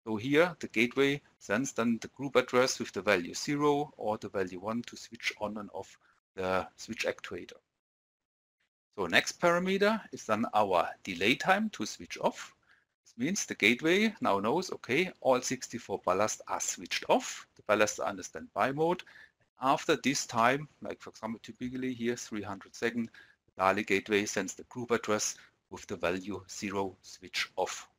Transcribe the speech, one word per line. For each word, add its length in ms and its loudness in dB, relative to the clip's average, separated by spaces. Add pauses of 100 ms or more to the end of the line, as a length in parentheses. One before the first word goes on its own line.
So 100 -2
here 440 4
the 80 -8
gateway 520 2 (200)
sends 340 -2
then 260 2
the 100 -10
group 260 -6
address 440 4
with 140 -6
the 80 -4
value 320 2
zero 640 0
or 220 -2
the 100 -10
value 300 -4
one 240 -4
to 120 -14
switch 460 -8
on 160 -6
and 160 -10
off 240 -12 (380)
the 400 0
switch 300 -6
actuator. 520 -6 (1400)
So 120 -2
next 340 0
parameter 580 4 (120)
is 140 -14
then 280 2
our 360 4 (140)
delay 320 2
time 360 2
to 140 -4
switch 360 -12
off. 320 -4 (500)
This 140 -20
means 280 -2
the 100 -6
gateway 680 4
now 180 4
knows, 320 0
okay, 400 -2 (100)
all 200 4
sixty-four 600 -6
ballasts 460 2
are 140 -4
switched 480 -6
off. 460 0
The 80 -20
ballasts 360 2
are 120 -2
in 40 -8
the 80 -12
standby 480 -2
mode. 300 0 (580)
After 360 2
this 320 -2
time, 400 2 (140)
like 200 -10
for 80 -14
example, 320 -10
typically 520 -8
here 220 -2
three 280 -8
hundred 320 -12
second, 340 -2 (380)
the 160 -4
Dali 240 4
gateway 380 2
sends 280 -4
the 120 -16
group 260 -6
address 440 0 (360)
with 160 -14
the 80 -6
value 540 -2
zero, 520 -4
switch 540 -8
off 320 -4 (120)